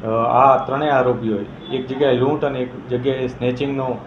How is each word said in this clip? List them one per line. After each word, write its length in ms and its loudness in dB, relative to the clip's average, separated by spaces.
અ, 60 -4
આ 540 4
ત્રણેય 260 -2
આરોપીઓએ 540 0
એક 160 -6
જગ્યાએ 280 2
લૂંટ 280 0
અને 140 -2
એક 300 -8
જગ્યાએ 380 -2
સ્નેચિંગનો 680 -4